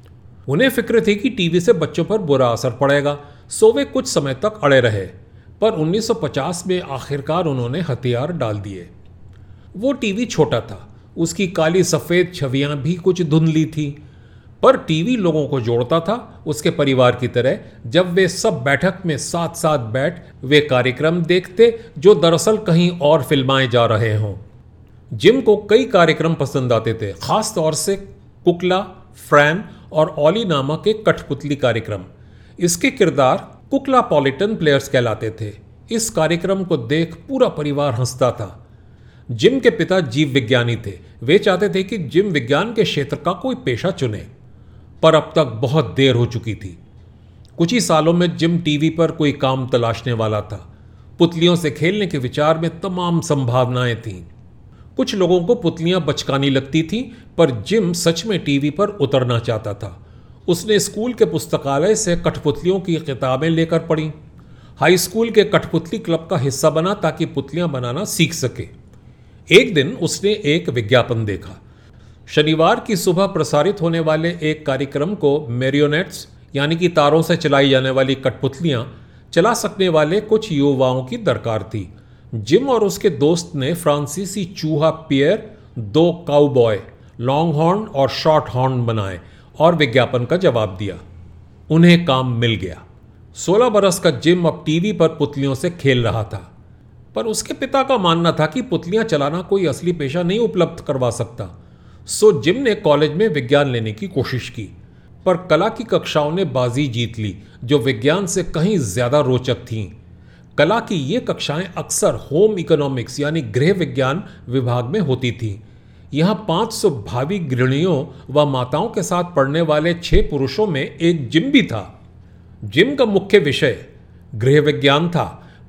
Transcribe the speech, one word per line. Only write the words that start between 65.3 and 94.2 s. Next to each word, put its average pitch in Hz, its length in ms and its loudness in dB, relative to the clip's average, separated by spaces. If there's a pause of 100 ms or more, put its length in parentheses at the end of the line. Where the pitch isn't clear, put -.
कठपुतली 170 560 -2
क्लब 165 300 -4
का 185 80 0
हिस्सा 135 320 0
बना 156 240 0
ताकि 160 320 -4
पुतलियां 156 460 -6
बनाना 127 340 -6
सीख - 280 0
सके। - 340 -6 (920)
एक 247 120 0
दिन 156 200 2
उसने 196 360 -2
एक 170 400 0
विज्ञापन 117 560 0
देखा। 95 360 -8 (640)
शनिवार 160 520 2
की 220 160 -4
सुबह 185 300 2
प्रसारित 160 560 0
होने 165 180 0
वाले 156 300 0
एक 156 360 -4
कार्यक्रम 139 500 -4
को 147 360 0
marionettes, 143 760 0 (280)
यानी 147 200 0
कि 175 120 2
तारों 156 340 4
से 165 140 0
चलाई 139 340 4
जाने 131 200 2
वाली 131 260 2
कठपुतलियां, 131 680 -2 (500)
चला 208 200 4
सकने 190 360 -2
वाले 156 320 2
कुछ 214 300 0
युवाओं 131 520 2
की 226 140 -8
दरकार 113 460 -2
थी। 98 300 -10 (420)
जिम 160 340 2
और 226 140 2
उसके 196 260 0
दोस्त 156 460 0
ने 131 180 -2
फ्रांसीसी 170 720 -2
चूहा 156 440 0
पियर, 151 680 0 (220)
दो 156 480 2
काउबॉय, 127 520 4 (400)
लॉन्गहॉर्न 156 600 2
और 139 300 0
शॉर्टहॉर्न 131 760 0
बनाए 98 360 -4 (380)
और 170 160 6
विज्ञापन 123 500 2
का 156 120 0
जवाब 117 420 0
दिया। 92 200 -8 (720)
उन्हें 170 340 6
काम 131 280 0
मिल 117 220 0
गया। 87 280 -8 (520)
सोलह 226 340 2
बरस 196 300 2
का 170 120 2
जिम 170 340 2